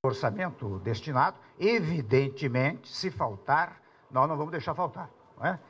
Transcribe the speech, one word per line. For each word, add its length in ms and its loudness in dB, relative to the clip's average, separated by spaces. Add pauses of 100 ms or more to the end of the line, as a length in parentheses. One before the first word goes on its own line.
Orçamento 720 -2
destinado, 580 0 (220)
evidentemente, 1300 2
se 220 -6
faltar, 720 0 (280)
nós 180 4
não 80 -2
vamos 160 -4
deixar 220 -4
faltar, 360 -4 (280)
não 80 -2
é? 120 0 (120)